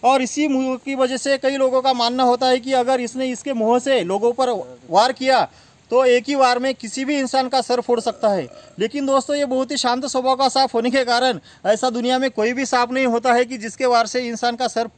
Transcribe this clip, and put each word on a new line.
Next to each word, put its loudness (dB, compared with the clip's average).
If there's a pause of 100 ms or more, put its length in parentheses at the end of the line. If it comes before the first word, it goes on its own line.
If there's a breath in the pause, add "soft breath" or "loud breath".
और 4
इसी -2
मुंह 0
की -8
वजह 0
से -2
कई -2
लोगों 2
का 2
मानना 0
होता 2
है 2
कि -4
अगर 2
इसने -6
इसके -6
मुंह 2
से 0
लोगों 0
पर 0 (400)
वार 4
किया 2 (480 soft breath)
तो 4
एक 4
ही -2
वार 4
में -2
किसी -8
भी -2
इंसान -2
का 0
सर -2
फोड़ 0
सकता -2
है। -2 (320 loud breath)
लेकिन -4
दोस्तों, 0
ये -2
बहुत -2
ही -4
शांत -2
स्वभाव 0
का 0
सांप 0
होने 0
के 2
कारण 0 (260 loud breath)
ऐसा 2
दुनिया 0
में -2
कोई -2
भी -4
सांप 0
नहीं 0
होता 2
है 2
कि -10
जिसके -8
वार 4
से -4
इंसान -4
का -4
सर -4 (100)